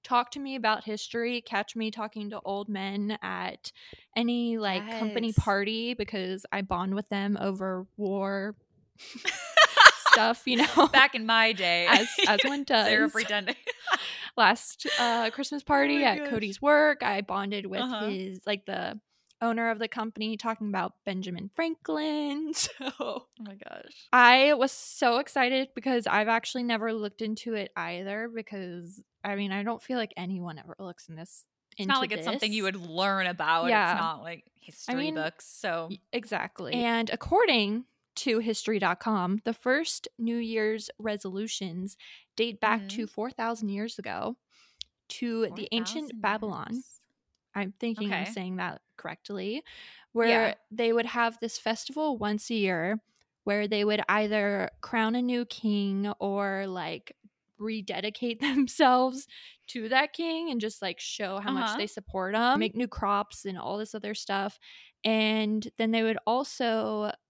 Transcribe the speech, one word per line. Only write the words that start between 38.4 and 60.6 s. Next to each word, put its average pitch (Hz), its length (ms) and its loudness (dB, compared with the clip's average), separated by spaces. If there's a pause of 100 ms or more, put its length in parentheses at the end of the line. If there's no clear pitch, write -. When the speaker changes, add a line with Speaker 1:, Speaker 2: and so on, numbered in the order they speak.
Speaker 1:
dot 180 220 0
com, 202 420 0
the 226 100 -2
first 277 540 -2 (100)
New 233 200 -2
Year's 220 600 -2
resolutions 196 1000 -6 (400)
date 226 240 0
back 214 260 2
to 208 140 -6
Speaker 2:
Mm-hmm. 214 120 -2
Speaker 1:
four 226 160 -4
thousand 226 380 -4
years 202 320 -4
ago 110 380 -6 (720)
to 226 480 -2
the 214 160 -10
ancient 233 320 -4
Speaker 2:
Four - 20 -12
thousand 220 140 -12
Speaker 1:
Babylon. 208 540 -4
Speaker 2:
years. 262 100 -10 (680)
Speaker 1:
I'm 196 240 -4
thinking 214 360 -4
I'm 156 100 -2
Speaker 2:
Okay. 196 80 -6
Speaker 1:
saying 185 260 -6
that 180 240 -6 (140)
correctly, 202 680 -8 (500)
where 226 160 4
Speaker 2:
Yeah. 226 240 4 (180)
Speaker 1:
they 233 220 0
would 233 140 2
have 233 340 0
this 226 160 -6
festival 269 600 -2
once 208 320 -2
a 233 60 -2
year 190 460 0 (420)
where 208 240 0
they 208 160 0
would 208 240 2
either 202 640 2 (100)
crown 226 340 2
a 247 60 2
new 247 240 2
king 202 640 0 (100)
or, 196 480 -2
like, 170 500 -8 (400)
rededicate 220 840 -4
<laughs> 269 300 2
themselves 254 580 4 (400)
to 220 220 -8
that 269 240 2
king 330 380 -2
and 233 100 -2